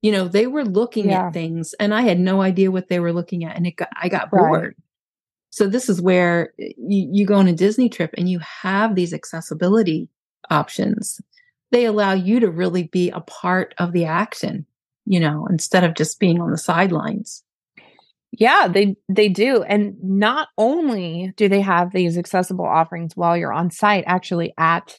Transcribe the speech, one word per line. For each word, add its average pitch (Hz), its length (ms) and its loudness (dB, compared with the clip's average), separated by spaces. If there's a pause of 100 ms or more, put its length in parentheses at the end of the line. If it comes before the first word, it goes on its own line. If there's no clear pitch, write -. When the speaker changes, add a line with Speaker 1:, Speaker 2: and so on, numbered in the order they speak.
Speaker 1:
You 214 120 2
know, 190 160 0
they 202 180 2
were 277 180 -2
looking 214 420 0
at 196 40 4
Speaker 2:
Yeah. 185 220 0
Speaker 1:
things 165 480 -6
and 208 120 0
I 220 100 2
had 185 180 4
no 185 220 2
idea 190 280 2
what 185 180 -4
they 180 120 0
were 170 120 0
looking 170 320 -6
at, 160 120 -12
and 175 100 0
it 170 100 -6
got, - 120 -6 (120)
I 175 80 -2
got 175 240 -4
Speaker 2:
Right. 180 160 6
Speaker 1:
bored. 160 280 -2 (760)
So - 160 0
this 233 220 -2
is 180 120 0
where, 175 600 2
eh, - 180 -10
you, 180 340 -2
you 202 140 2
go 208 100 2
on 196 120 6
a 175 40 4
Disney 208 360 2
trip - 280 -6
and 175 120 -2
you 180 100 -2 (240)
have 202 320 0
these 175 180 0
accessibility 170 960 -2 (420)
options. - 680 -2 (520)
They 247 120 4
allow 208 280 2
you 196 280 2
to 214 100 2
really 175 340 -2
be 175 260 0
a 170 100 -10
part - 580 -4
of 175 140 -2
the 170 120 0
action, 170 640 -4 (380)
you 190 140 2
know, 151 320 0
instead 180 340 0
of 165 100 0
just - 260 -4
being 175 200 2
on 165 120 -4
the 156 60 -4
sidelines. - 840 -2 (920)
Speaker 2:
Yeah, 277 340 4
they, 190 300 2 (140)
they 208 180 4
do. 208 340 2
And 208 400 0
not 208 540 0
only 196 800 -2
do 208 140 2
they 196 100 4
have 180 320 2
these 175 240 0
accessible 180 480 -4
offerings 165 500 -2
while 175 220 0
you're 165 160 -4
on 165 180 -2
site, 202 360 2
actually 175 500 -2
at 165 420 -2